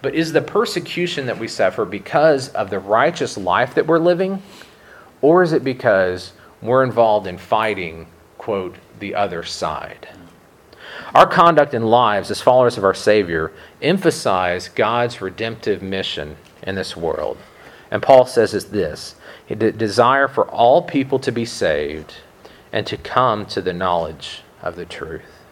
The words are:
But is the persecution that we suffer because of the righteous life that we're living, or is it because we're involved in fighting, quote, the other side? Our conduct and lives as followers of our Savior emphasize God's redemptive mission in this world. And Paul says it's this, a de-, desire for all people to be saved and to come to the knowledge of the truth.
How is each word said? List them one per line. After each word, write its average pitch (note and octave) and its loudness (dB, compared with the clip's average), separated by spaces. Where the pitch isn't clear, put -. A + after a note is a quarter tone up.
But B2 -4
is D#3+ -2
the D#3 4
persecution F3 -4
that G#2+ -4
we A2+ -8
suffer G2+ -2
because C3+ 0
of G#2 -4
the G2 -4
righteous A#2 0
life G2 0
that D#3 0
we're E3 2
living, F#3 0
or E3+ 6
is D#3+ 2
it B2 0
because F#2+ 0
we're B2+ 2
involved G#2+ 2
in F2+ -10
fighting, F#2+ -4
quote, F#2 -6
the G2+ -8
other F2 -4
side? - -10
Our D#3+ 8
conduct E3+ 4
and A2+ -2
lives G#2+ 4
as G2+ -6
followers B2+ 4
of G2 -4
our G2 6
Savior E2+ 2
emphasize G2+ 0
God's A#2+ -2
redemptive G#2+ -6
mission F#2+ -8
in F#2+ -8
this F#2+ -8
world. E2 -4
And G#2+ -2
Paul B2+ 8
says A2 2
it's G2 -4
this, D#2 -6
a - -6
de-, A2 0
desire A#2 2
for - 0
all B2+ 4
people C3+ -2
to A#2+ -4
be A#2 -4
saved D2+ -4
and G#2+ -4
to - -8
come A2 -2
to G2 -8
the F2+ -4
knowledge F2 -4
of E2+ -10
the F2 -12
truth. - -14